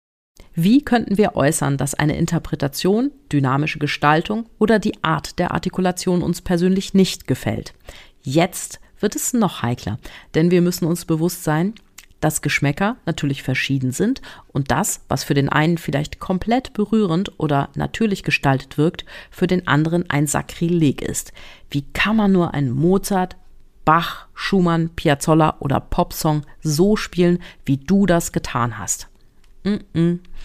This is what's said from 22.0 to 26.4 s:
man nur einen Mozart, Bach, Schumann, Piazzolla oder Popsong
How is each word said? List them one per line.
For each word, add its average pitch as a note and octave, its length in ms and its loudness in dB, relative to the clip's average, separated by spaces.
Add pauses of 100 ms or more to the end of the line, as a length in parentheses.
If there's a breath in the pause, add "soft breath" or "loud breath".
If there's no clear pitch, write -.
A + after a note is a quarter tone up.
man G#3 160 4
nur F3 240 2
einen C#3 160 0
Mozart, F#3 680 0 (480)
Bach, E3 500 2
Schumann, E3 560 2
Piazzolla D#3 680 2
oder B2 220 -2
Popsong D#3 640 -2 (200 soft breath)